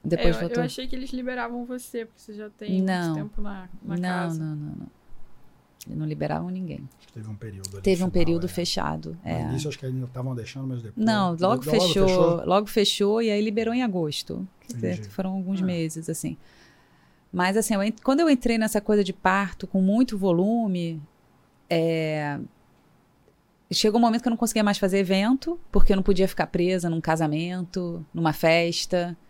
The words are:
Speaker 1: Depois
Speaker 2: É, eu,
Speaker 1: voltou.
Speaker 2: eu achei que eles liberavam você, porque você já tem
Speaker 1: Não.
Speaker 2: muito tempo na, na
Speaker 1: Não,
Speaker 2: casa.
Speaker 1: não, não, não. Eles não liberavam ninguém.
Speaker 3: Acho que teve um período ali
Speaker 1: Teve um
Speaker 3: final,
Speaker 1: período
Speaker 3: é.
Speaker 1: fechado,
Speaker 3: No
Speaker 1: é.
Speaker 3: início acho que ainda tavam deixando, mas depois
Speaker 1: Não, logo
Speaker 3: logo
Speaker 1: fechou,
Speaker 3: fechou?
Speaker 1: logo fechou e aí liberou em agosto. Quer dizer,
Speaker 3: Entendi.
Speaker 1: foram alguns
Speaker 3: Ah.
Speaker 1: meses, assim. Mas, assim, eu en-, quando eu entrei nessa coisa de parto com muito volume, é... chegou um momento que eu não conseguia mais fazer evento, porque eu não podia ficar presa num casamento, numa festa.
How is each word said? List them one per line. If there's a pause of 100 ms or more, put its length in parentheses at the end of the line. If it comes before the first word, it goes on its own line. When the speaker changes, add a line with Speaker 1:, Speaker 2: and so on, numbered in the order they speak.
Speaker 1:
Depois
Speaker 2:
É,
eu,
Speaker 1:
voltou.
Speaker 2:
eu
achei
que
eles
liberavam
você,
porque
você
já
tem
Speaker 1:
Não.
Speaker 2:
muito (100)
tempo
na, (140)
na
Speaker 1:
Não,
Speaker 2:
casa.
Speaker 1:
não,
não,
não. (840)
Eles
não
liberavam
ninguém. (120)
Speaker 3:
Acho
que
teve
um
período
ali
Speaker 1:
Teve (100)
um
Speaker 3:
final,
Speaker 1:
período
Speaker 3:
é.
Speaker 1:
fechado,
Speaker 3:
No
Speaker 1:
é.
Speaker 3:
início
acho
que
ainda
tavam
deixando,
mas
depois
Speaker 1:
Não,
logo
Speaker 3:
logo
Speaker 1:
fechou,
Speaker 3:
fechou?
Speaker 1:
logo
fechou
e
aí
liberou
em
agosto. (220)
Quer
dizer,
Speaker 3:
Entendi.
Speaker 1:
foram
alguns
Speaker 3:
Ah.
Speaker 1:
meses,
assim. (960)
Mas,
assim,
eu
en-, (100)
quando
eu
entrei
nessa
coisa
de
parto
com
muito
volume, (680)
é... (1300)
chegou
um
momento
que
eu
não
conseguia
mais
fazer
evento, (120)
porque
eu
não
podia
ficar
presa
num
casamento,
numa
festa. (140)